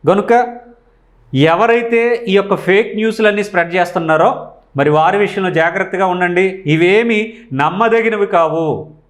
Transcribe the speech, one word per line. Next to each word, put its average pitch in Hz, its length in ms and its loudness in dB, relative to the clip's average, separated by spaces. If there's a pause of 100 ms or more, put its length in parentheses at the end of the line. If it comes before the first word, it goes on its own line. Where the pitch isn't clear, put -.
కనుక 196 240 2 (1000)
ఎవరైతే 233 920 2
ఈ 190 40 0
యొక్క 196 220 2
ఫేక్ 208 420 0
న్యూస్లన్నీ 214 460 0
స్ప్రెడ్ 175 320 -4
చేస్తున్నారో 175 760 0 (260)
మరి 143 140 4
వారి 165 280 2
విషయంలో 190 320 -2
జాగ్రత్తగా 180 560 0
ఉండండి. 180 600 -2
ఇవేమీ 214 680 2 (220)
నమ్మదగినవి 208 720 0
కావు. 160 640 -2 (220)